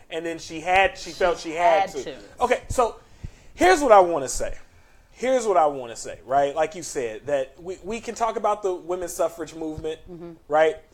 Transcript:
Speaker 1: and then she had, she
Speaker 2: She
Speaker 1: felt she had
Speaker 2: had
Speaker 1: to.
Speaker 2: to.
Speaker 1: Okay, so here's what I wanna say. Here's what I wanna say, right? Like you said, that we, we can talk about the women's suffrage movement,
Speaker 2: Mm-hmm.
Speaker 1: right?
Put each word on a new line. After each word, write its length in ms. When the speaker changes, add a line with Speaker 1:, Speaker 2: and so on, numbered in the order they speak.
Speaker 1:
and 160
then 120
she 220
had, 380
she 120
Speaker 2:
She 60
Speaker 1:
felt 220
she 140
had 380
Speaker 2:
had 0
Speaker 1:
to. 140
Speaker 2:
to. 120
Speaker 1:
Okay, 280
so 280
here's 260
what 120
I 80
wanna 280
say. 260
Here's 300
what 100
I 100
wanna 300
say, 300
right? 300
Like 180
you 80
said, 460
that 340
we, 220
we 160
can 160
talk 200
about 280
the 100
women's 380
suffrage 420
movement, 460
Speaker 2:
Mm-hmm. 220
Speaker 1:
right? 280